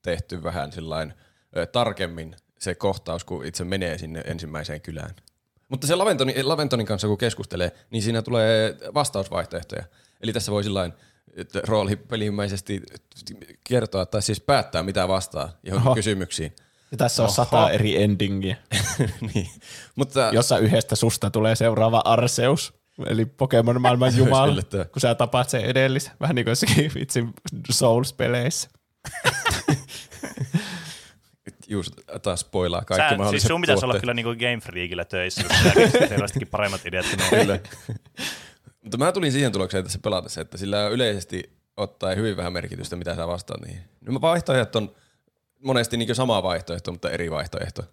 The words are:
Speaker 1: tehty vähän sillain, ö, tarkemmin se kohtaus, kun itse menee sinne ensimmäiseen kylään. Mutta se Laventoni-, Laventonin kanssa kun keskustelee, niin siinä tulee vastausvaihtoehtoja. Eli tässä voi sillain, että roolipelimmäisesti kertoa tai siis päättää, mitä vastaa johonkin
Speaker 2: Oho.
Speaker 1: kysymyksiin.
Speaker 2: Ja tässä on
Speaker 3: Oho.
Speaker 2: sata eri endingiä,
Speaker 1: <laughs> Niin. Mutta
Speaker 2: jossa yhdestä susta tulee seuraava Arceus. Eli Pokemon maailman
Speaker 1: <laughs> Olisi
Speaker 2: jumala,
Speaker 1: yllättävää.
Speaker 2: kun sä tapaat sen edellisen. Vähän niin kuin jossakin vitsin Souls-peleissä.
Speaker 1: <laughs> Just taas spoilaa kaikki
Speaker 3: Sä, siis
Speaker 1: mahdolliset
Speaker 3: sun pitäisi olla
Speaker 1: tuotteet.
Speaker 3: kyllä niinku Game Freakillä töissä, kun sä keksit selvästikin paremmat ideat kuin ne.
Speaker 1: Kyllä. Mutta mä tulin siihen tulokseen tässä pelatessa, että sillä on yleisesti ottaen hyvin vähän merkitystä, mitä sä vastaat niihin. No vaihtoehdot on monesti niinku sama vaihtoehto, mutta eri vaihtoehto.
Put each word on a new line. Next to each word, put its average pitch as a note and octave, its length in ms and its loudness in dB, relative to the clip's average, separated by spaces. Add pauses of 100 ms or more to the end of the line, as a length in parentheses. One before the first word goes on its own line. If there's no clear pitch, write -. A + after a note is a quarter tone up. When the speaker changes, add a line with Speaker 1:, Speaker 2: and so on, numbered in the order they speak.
Speaker 1:
tehty E2+ 420 -6
vähän D#2+ 280 -6
sillain, D#2+ 420 -8 (440)
ö, E2+ 80 -2
tarkemmin E2+ 720 -4 (240)
se F#2 160 -6
kohtaus, F#2+ 480 -4
kun C#2 220 -10
itse F2 180 -8
menee F2+ 340 -4
sinne D#2+ 300 -10
ensimmäiseen D2+ 540 -10
kylään. D#2+ 340 -12 (540)
Mutta C3+ 180 -4
se D#3+ 80 4
Laventoni-, C3+ 480 2
Laventonin C3+ 420 0
kanssa G#2+ 220 -2
kun G#2 100 2
keskustelee, G2 540 -2 (180)
niin A2 140 -4
siinä A2+ 180 0
tulee A2 560 2 (160)
vastausvaihtoehtoja. F#2+ 920 -4 (380)
Eli A2 120 -2
tässä G#2+ 180 -4
voi G#2 120 0
sillain, F#2+ 300 -2 (420)
että - 320 -6
roolipelimmäisesti G#2 1120 -2 (840)
kertoa G2+ 420 0
tai G#2 160 -2
siis G#2 200 -2
päättää, G#2 420 0
mitä F#2 240 0
vastaa F2+ 420 -2 (140)
johonkin G2 240 2
Speaker 2:
Oho. C3 80 6
Speaker 1:
kysymyksiin. F#2+ 600 -2 (360)
Speaker 2:
Ja C3 60 -8
tässä A#2+ 260 2
on A2+ 40 4
Speaker 3:
Oho. G2+ 80 2
Speaker 2:
sata - 360 4
eri F#2+ 320 4
endingiä, G2 520 0 (400)
Speaker 1:
<laughs> A2+ 380 -2
Niin. G2+ 160 -2 (460)
Mutta C3+ 380 2
Speaker 2:
jossa - 240 4
yhdestä G#2+ 380 4
susta - 340 0
tulee A2 260 4
seuraava A2+ 500 4
Arceus. A#2+ 760 2 (260)
Eli A2+ 180 2
Pokemon A#2+ 560 2
maailman B2 240 6
Speaker 1:
<laughs> - 20 6
Olisi B2 120 4
Speaker 2:
jumala, C3 280 8
Speaker 1:
yllättävää. G2 380 0
Speaker 2:
kun - 160 -6
sä A#2+ 140 4
tapaat A#2+ 340 2
sen A#2+ 120 0
edellisen. C3 580 2
Vähän C#3+ 160 0
niin A#2+ 100 2
kuin A2+ 60 2
jossakin C#3+ 440 4
vitsin A#2+ 380 -2 (380)
Souls-peleissä. B2 1000 2 (580)
Speaker 1:
<laughs> - 540 0 (1900)
Just G2 260 -6 (280)
taas F2+ 180 -2
spoilaa F2 460 -2
kaikki - 180 2
Speaker 3:
Sä, D3+ 60 4
siis C#3 80 2
Speaker 1:
mahdolliset G2+ 300 2
Speaker 3:
sun E3 140 2
pitäisi D3 240 2
olla B2+ 80 0
Speaker 1:
tuotteet. F#2+ 80 0
Speaker 3:
kyllä A#2+ 120 -2
niinku A#2+ 220 -2
Game A#2+ 260 -2
Freakillä F2 440 -6
töissä, F2+ 380 -4
kun - 200 0
sä F3+ 120 8
keksit G#3+ 340 6
selvästikin G#2+ 380 -2
paremmat G2+ 380 -4
ideat F2+ 200 -4
kuin - 140 -4 (120)
ne. G#3+ 120 6
Speaker 1:
Kyllä. G2 160 0 (1200)
Mutta A2+ 140 -6
mä D3+ 140 2
tulin F3 200 0
siihen C3+ 200 2
tulokseen F#2+ 320 -2
tässä F#2 200 -8
pelatessa, F#2 380 -4
että - 160 -12
sillä G2+ 280 -2
on G#2 60 -2
yleisesti G#2 640 -4 (220)
ottaen F#2+ 400 -4
hyvin G#2+ 200 -2
vähän F2 160 -6
merkitystä, F2 420 -8
mitä F2 200 -6
sä E2+ 120 -6
vastaat F2 340 -8
niihin. F#2 200 -16 (200)
No C3 200 -6
vaihtoehdot D#3 540 2
on G#2 200 -2 (680)
monesti B2 340 0
niinku A#2 180 -2
sama A2+ 280 2
vaihtoehto, F2 480 -4
mutta - 180 -6
eri E2+ 220 -4
vaihtoehto. - 600 -8